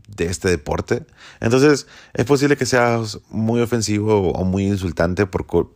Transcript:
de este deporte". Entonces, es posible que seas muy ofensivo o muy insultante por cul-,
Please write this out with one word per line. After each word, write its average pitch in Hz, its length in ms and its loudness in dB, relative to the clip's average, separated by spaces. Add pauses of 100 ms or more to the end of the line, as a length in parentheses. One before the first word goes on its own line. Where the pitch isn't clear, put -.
(160)
de 87 100 -4
este 92 240 -4
deporte". 87 560 -4 (340)
Entonces, 131 480 2 (260)
es 120 120 -2
posible 139 320 2
que 127 80 -4
seas 117 540 0 (100)
muy 113 320 0
ofensivo 107 720 0
o 90 140 -2
muy 95 220 0
insultante 92 580 0
por - 220 -6
cul-, - 280 -2